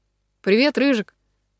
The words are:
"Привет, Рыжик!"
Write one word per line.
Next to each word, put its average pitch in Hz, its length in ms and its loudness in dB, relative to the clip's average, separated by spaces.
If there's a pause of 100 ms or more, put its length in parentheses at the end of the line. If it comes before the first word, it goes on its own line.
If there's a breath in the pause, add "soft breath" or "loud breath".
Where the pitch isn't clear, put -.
(420)
"Привет, 240 360 0
Рыжик!" 254 360 -2 (460)